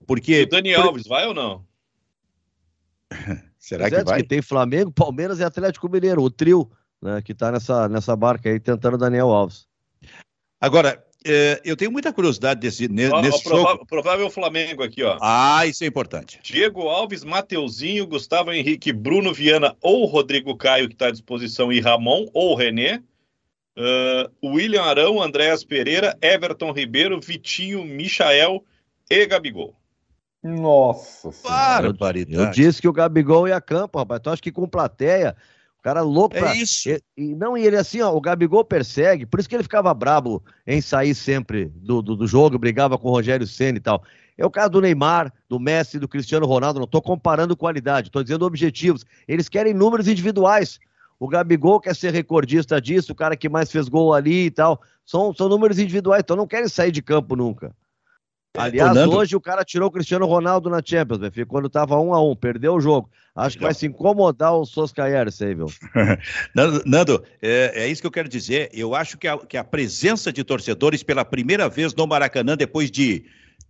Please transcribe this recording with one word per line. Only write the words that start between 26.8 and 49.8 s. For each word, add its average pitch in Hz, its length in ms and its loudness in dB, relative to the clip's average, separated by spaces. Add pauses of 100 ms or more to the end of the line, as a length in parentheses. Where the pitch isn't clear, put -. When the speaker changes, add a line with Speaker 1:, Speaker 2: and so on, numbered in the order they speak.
Speaker 2:
Vitinho, 180 640 -10
Michael 156 800 0 (460)
e 202 180 4
Gabigol. 135 480 -4 (680)
Speaker 4:
Nossa 147 880 2
Senhora. 254 520 0
Speaker 1:
Barbaridade. 95 600 -4
Speaker 3:
Eu 107 60 0
disse 147 320 4
que 175 60 2
o 170 60 2
Gabigol 160 540 2
ia 185 100 0
a - 40 -6
campo, 170 380 -4
rapaz. 117 220 -4
Tu 147 100 -8
acha 165 100 -6
que 165 100 -10
com 175 160 -6
plateia, 160 680 0 (420)
o - 60 -20
cara 147 180 -2
louco 160 340 2
Speaker 1:
É - 40 -2
Speaker 3:
pra 165 160 0
Speaker 1:
isso. 233 340 -4
Speaker 3:
E, 156 100 -2 (160)
e 147 200 -6
não, 226 200 -4
e 226 80 -4
ele 208 140 4
assim, 214 240 -2
ó, 208 100 2
o 156 80 2
Gabigol 175 460 2
persegue, 151 600 0
por 175 120 -2
isso 196 80 -2
que - 80 -12
ele 240 60 0
ficava 190 320 2
brabo 123 500 0 (220)
em 143 160 0
sair 139 320 0
sempre 113 520 -4 (100)
do, 110 260 -2
do, 107 140 -4
do 107 100 -4
jogo, 127 320 4
brigava 123 400 0
com 127 120 -6
o - 20 2
Rogério 123 340 0
Ceni 123 320 -2
e - 40 -8
tal. 101 220 0 (320)
É 165 80 -6
o 185 60 2
caso 208 220 0
do 190 100 4
Neymar, 160 500 2 (160)
do 123 120 -6
Messi, 151 400 -2
do 139 80 -6
Cristiano 147 400 -2
Ronaldo. 135 320 0
Não 120 80 -6
tô 156 160 0
comparando 170 520 0
qualidade, 143 540 -2
tô 139 140 -4
dizendo 156 200 -2
objetivos. 165 600 0 (220)
Eles 165 200 -2
querem 214 280 0
números 214 320 2